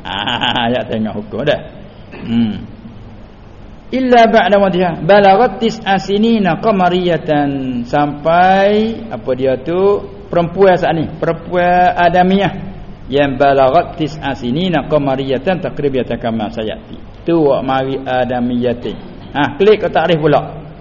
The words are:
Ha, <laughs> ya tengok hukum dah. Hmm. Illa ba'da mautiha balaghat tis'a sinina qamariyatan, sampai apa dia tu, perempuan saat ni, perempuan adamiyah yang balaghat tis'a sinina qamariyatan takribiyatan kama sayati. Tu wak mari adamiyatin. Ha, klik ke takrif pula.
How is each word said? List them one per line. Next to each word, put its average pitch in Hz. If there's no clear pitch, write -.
Ha, 117
<laughs> 120
ya 123
tengok 110
hukum 117
dah. 127
Hmm. 117
Illa 240
ba'da 202
mautiha 175
balaghat 196
tis'a 196
sinina 196
qamariyatan, 156
sampai 185
apa 127
dia 131
tu, 190
perempuan 175
saat 160
ni, 160
perempuan 175
adamiyah 180
yang 139
balaghat 139
tis'a 143
sinina 165
qamariyatan 139
takribiyatan 131
kama 113
sayati. -
Tu 165
wak 143
mari 131
adamiyatin. 123
Ha, 135
klik 202
ke 175
takrif 165
pula. 147